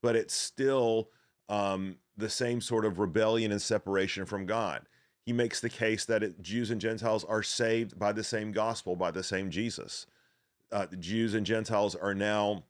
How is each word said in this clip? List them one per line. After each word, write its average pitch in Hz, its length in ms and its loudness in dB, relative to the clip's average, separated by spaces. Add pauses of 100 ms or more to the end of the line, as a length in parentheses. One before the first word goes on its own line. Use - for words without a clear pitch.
But 117 140 4
it's - 180 0
still, 120 720 2 (400)
um, 98 500 0 (180)
the 107 120 -4
same 120 320 0
sort 113 240 0
of 98 140 0
rebellion 110 540 4
and 101 100 0
separation 98 640 0
from 98 200 -6
God. 101 420 -2 (360)
He 120 80 -2
makes 120 280 2
the 117 100 -2
case 110 340 0
that 110 180 2
it, 95 200 -6
Jews 107 280 -2
and 110 100 -2
Gentiles 110 440 0
are 110 180 0
saved 113 560 0
by 104 140 2
the 107 120 -2
same 107 280 -4
gospel, 107 440 -2
by 87 140 0
the 90 120 -4
same 95 280 -2
Jesus. - 560 -4 (640)
Uh, 98 160 -2
the 87 100 -12
Jews 104 380 0
and 107 120 0
Gentiles 107 480 2
are 98 200 -2
now 104 560 0